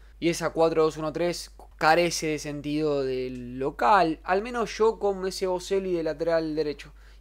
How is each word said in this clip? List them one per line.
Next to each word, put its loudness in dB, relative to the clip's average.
Y 0
esa -2
cuatro 4
dos 0
uno -4
tres -4
carece 4
de -2
sentido -2
del -6
local. 2
Al 0
menos -6
yo 2
con -2
ese -4
Boselli -2
de 0
lateral 0
derecho -4